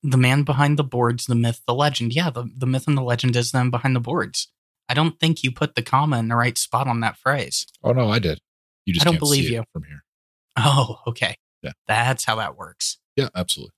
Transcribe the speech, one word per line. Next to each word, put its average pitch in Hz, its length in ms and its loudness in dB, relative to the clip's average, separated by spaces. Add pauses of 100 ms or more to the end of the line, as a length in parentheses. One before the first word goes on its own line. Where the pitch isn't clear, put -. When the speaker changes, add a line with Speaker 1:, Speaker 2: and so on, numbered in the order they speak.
Speaker 1:
The 131 120 2
man 131 280 4
behind 143 340 2
the 147 60 0
boards, 120 420 0
the 123 80 0
myth, 117 320 0
the 120 80 0
legend. 131 400 0
Yeah, 165 160 0
the, 120 260 -10
the 127 100 -4
myth 131 200 0
and 147 100 2
the 135 60 0
legend 123 320 0
is 120 160 0
them 127 220 0
behind 131 240 0
the 120 40 0
boards. - 520 -6 (360)
I 147 60 0
don't 156 240 0
think 160 240 0
you 131 80 0
put - 240 -4
the 117 80 -2
comma 139 380 2
in 113 80 -2
the 117 80 0
right 120 200 0
spot 127 300 -2
on 117 140 0
that 113 160 -2
phrase. 131 500 -4 (160)
Speaker 2:
Oh, - 100 0
no, 123 160 2
I 110 120 2
did. 82 180 -2 (480)
You 185 80 0
just 160 100 2
Speaker 1:
I 175 60 4
don't 170 80 4
Speaker 2:
can't 147 100 0
see 139 120 4
Speaker 1:
believe 78 100 0
Speaker 2:
it 117 40 -2
Speaker 1:
you. 117 180 -4
Speaker 2:
from 80 100 -10
here. 73 220 -18 (520)
Speaker 1:
Oh, 127 520 2
okay. 117 280 -4 (260)
Speaker 2:
Yeah. - 100 -10 (160)
Speaker 1:
That's 120 360 0
how 110 120 0
that 82 200 -6
works. - 420 -10 (180)
Speaker 2:
Yeah, - 180 0
absolutely. - 440 -6